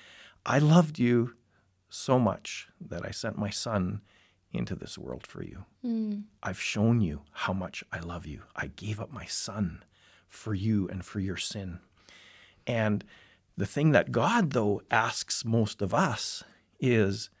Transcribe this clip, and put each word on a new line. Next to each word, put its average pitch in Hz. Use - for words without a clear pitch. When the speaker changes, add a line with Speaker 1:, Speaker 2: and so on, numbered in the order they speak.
Speaker 1:
"I 123
loved 156
you 120
so -
much -
that -
I -
sent -
my 101
son 104
into -
this -
world -
for -
you. -
Speaker 2:
Mm. 214
Speaker 1:
I've 190
shown 113
you 76
how -
much 92
I 85
love 85
you. 73
I -
gave 104
up -
my 87
son 98
for -
you 101
and 92
for -
your 95
sin." 92
And 107
the 95
thing 151
that 95
God, 175
though, 104
asks -
most 113
of 95
us 143
is, 110